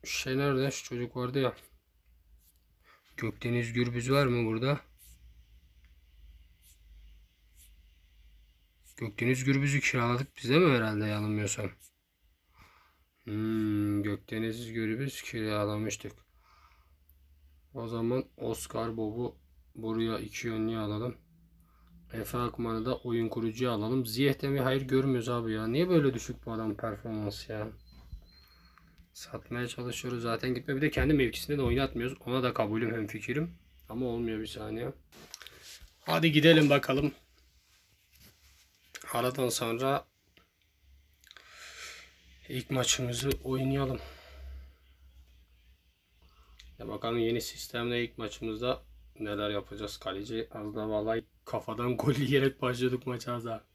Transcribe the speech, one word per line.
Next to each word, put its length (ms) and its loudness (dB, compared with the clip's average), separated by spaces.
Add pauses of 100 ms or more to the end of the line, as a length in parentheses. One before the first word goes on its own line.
şey 340 -2
nerede? 320 4
Şu 140 -10
çocuk 320 -6
vardı 240 0
ya. 160 2 (1600)
Gökdeniz 560 -2
Gürbüz 380 0
var 160 6
mı 200 2
burada? 340 0 (4000)
Gökdeniz 480 0
Gürbüz'ü 360 4
kiraladık 560 2
biz, 140 -4
değil 100 8
mi 160 8
herhalde, 300 2
yanılmıyorsam? 640 0 (1500)
Hmm, 800 2
Gökdeniz 680 -4
Gürbüz 500 -2
kiralamıştık. 880 -2 (1600)
O 140 -8
zaman 360 0 (120)
Oscar 600 -4
Bob'u 400 -4 (380)
buraya 440 0
iki 280 -8
yönlü 300 0
alalım. 400 -2 (960)
Efe 260 -4
Akman'ı 460 -2
da 120 0
oyun 320 0
kurucuya 420 0
alalım. 360 0
Ziyech'ten 480 2
bir 40 2
hayır 240 2
görmüyoruz 460 2
abi 240 0
ya. 140 -2
Niye 220 2
böyle 260 6
düşük 320 -8
bu 60 -6
adam 240 -2
performansı 760 -4
ya? 160 -4 (1400)
Satmaya 560 -8
çalışıyoruz 540 -6
zaten, 320 0
gitme. 220 -4
Bir 40 -2
de 100 4
kendi 240 4
mevkisinde 440 2
de 40 2
oynatmıyoruz. 640 0
Ona 160 2
da 120 2
kabulüm, 400 0
hemfikirim. 600 -2 (340)
Ama 180 -4
olmuyor, 340 -2
bir 60 -6
saniye. 460 -6 (1120)
Hadi 280 4
gidelim 380 10
bakalım. 420 4 (2000)
Aradan 360 2
sonra 560 0 (2500)
ilk 220 -6
maçımızı 600 0 (140)
oynayalım. 540 0 (2750)
Ya 100 -12
bakalım 300 -4
yeni 220 2
sistemle 640 -4
ilk 140 -10
maçımızda 640 -4 (380)
neler 300 -2
yapacağız. 460 -6
Kaleci 580 -6
az 200 -8
da 140 -4
vallahi 360 0 (200)
kafadan 520 -2
<laughs> 0 -
gol 180 2
yiyerek 480 4
başladık 440 0
maça 280 -4
az 100 -6
daha. 200 -8 (100)